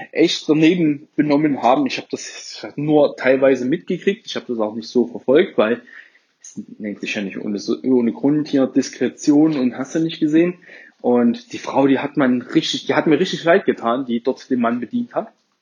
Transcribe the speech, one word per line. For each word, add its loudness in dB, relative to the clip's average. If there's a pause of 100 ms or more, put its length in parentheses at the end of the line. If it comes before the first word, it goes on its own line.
(100)
echt 0
daneben 2 (100)
benommen 0
haben. 4
Ich -6
hab -12
das -12 (100)
nur 2
teilweise 2
mitgekriegt, -4
ich -10
hab -10
das -6
auch -2
nicht -10
so 2
verfolgt, 0
weil 0 (640)
es -16 (160)
nennt -10
sich -8
ja -6
nicht -10
ohne, -6
so, -4
ohne 2
Grund -2
hier 2
Diskretion 0
und -2
hast -8
du 0
nicht -4
gesehen. 2 (460)
Und 0
die -12
Frau, 0
die 4
hat -8
man 0
richtig, -2
die 0
hat 2
mir 4
richtig -4
leid 4
getan, -2
die -4
dort -4
den 0
Mann 0
bedient -6
hat. -6 (300)